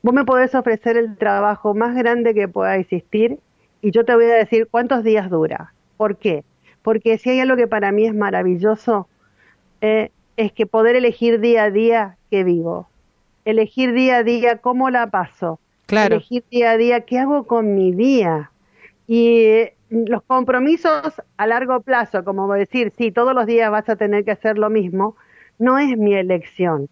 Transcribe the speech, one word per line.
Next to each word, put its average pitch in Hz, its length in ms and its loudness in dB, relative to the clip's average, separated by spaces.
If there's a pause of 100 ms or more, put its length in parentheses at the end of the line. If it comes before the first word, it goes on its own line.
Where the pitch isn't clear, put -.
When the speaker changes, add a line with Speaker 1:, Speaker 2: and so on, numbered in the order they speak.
Speaker 1:
Vos 240 120 0
me 269 120 2
podés 254 300 2
ofrecer 233 420 0
el 220 200 -2
trabajo 208 580 -2
más 233 200 -2
grande 233 380 0
que 208 140 0
pueda 190 300 -2
existir 214 600 -2 (440)
y 208 100 0
yo 226 140 2
te 247 100 2
voy 233 100 6
a 233 100 4
decir 220 360 2
cuántos 233 320 0
días 214 260 0
dura. 165 440 -4 (240)
¿Por 208 200 -2
qué? 160 260 -4 (380)
Porque 220 380 0
si 247 100 -4
hay 254 120 2
algo 262 140 2
que 240 120 2
para 202 240 -2
mí 214 160 2
es 220 80 -2
maravilloso, 196 920 -2 (760)
eh, 220 280 0 (260)
es 214 160 -4
que 220 140 -4
poder 226 300 2
elegir 233 440 0
día 226 260 2
a 208 60 0
día 220 460 0 (140)
qué 190 120 0
vivo, 175 460 -2 (560)
elegir 226 480 0
día 254 240 2
a 240 60 2
día 233 340 0
cómo 254 320 -2
la 240 180 -2
paso, 175 520 -6 (260)
Speaker 2:
Claro. 214 300 0
Speaker 1:
elegir 240 340 -6
día 240 220 2
a 226 60 2
día 240 240 2
qué 247 180 -4
hago 277 260 -2
con 220 300 0
mi 185 180 2
día. 185 560 0 (580)
Y, 233 200 2 (180)
eh, 220 280 2 (220)
los 226 280 -2
compromisos 294 1000 -2 (160)
a 208 80 -2
largo 247 360 0
plazo, 226 420 -2
como 196 280 -4
decir, 202 460 -2
"Sí, 226 140 -2
todos 247 240 0
los 233 100 0
días 226 240 2
vas 214 200 -2
a 220 60 0
tener 208 300 -2
que 214 60 -4
hacer 214 260 -4
lo 214 140 0
mismo", 196 440 -2 (440)
no 254 180 2
es 277 220 0
mi 202 160 2
elección. 180 760 -4